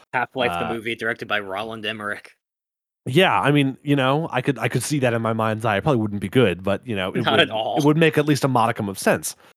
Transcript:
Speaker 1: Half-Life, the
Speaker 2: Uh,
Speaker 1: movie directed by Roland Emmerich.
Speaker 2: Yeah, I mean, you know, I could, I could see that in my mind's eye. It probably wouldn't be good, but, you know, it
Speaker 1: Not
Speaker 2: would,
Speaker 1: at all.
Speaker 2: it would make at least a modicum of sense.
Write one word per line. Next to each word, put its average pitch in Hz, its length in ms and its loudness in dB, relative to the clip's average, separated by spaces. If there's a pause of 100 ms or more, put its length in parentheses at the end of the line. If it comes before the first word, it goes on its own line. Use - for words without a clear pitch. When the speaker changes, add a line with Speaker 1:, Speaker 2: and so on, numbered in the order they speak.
(140)
Speaker 1:
Half-Life, 123 380 -2
the 87 140 -4
Speaker 2:
Uh, - 60 -6
Speaker 1:
movie 113 220 -6
directed 113 340 -6
by 104 120 -2
Roland 107 440 -8
Emmerich. 104 480 -8 (760)
Speaker 2:
Yeah, 127 340 2
I 131 120 4
mean, 139 300 2
you 143 140 2
know, 139 360 0
I 127 80 0
could, 127 180 0
I 117 100 -2
could 123 140 -2
see 151 180 -2
that 120 140 2
in 113 80 0
my 113 100 0
mind's 110 320 -2
eye. 107 120 2
It 98 60 0
probably 135 180 2
wouldn't 104 200 -4
be 98 80 -4
good, 95 340 2
but, 98 240 -2
you 113 100 -6
know, 95 160 -4
it 123 100 0
Speaker 1:
Not 139 100 0
Speaker 2:
would, 147 80 4
Speaker 1:
at 135 100 2
all. 110 280 -4
Speaker 2:
it 151 60 2
would 151 120 4
make 160 220 4
at 147 80 2
least 147 180 2
a 139 40 4
modicum 113 400 0
of 95 100 -8
sense. 127 380 -2 (200)